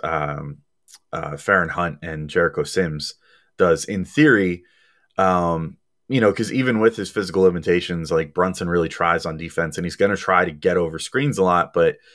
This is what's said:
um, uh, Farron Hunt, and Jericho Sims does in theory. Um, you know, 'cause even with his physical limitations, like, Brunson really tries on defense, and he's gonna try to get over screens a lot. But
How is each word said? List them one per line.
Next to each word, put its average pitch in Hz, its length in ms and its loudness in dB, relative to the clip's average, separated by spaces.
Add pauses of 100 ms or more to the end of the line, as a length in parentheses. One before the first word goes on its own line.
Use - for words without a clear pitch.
um, 73 540 -6 (540)
uh, 76 240 -8
Farron 90 340 0
Hunt, 85 320 -4
and 78 280 -8
Jericho 85 320 0
Sims 76 520 -4 (420)
does 85 300 2
in 95 180 -4
theory. 101 580 4 (540)
Um, 87 640 0 (300)
you 131 120 0
know, 104 120 6
'cause 101 200 -4
even 127 260 0
with 113 180 4
his 98 140 -6
physical 95 320 0
limitations, 87 680 0
like, 80 220 -2
Brunson 90 340 -2
really 85 200 0
tries 85 380 -2
on 80 100 -6
defense, 82 400 -6
and 87 80 -6
he's 87 120 -6
gonna 101 200 2
try 90 280 2
to 85 80 -6
get 87 240 0
over 82 240 -2
screens 131 380 -2
a 95 40 2
lot. 90 300 2
But 82 240 2 (180)